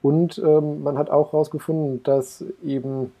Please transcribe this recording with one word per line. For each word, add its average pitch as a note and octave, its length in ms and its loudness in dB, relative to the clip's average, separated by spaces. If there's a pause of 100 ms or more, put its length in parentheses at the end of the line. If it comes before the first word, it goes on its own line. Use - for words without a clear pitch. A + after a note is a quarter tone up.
Und, D#3+ 360 2
ähm, D3+ 440 2
man C#3 160 -2
hat D3 100 0
auch D3 240 2
rausgefunden, D3+ 680 -2
dass C3+ 420 0 (200)
eben C3+ 560 -6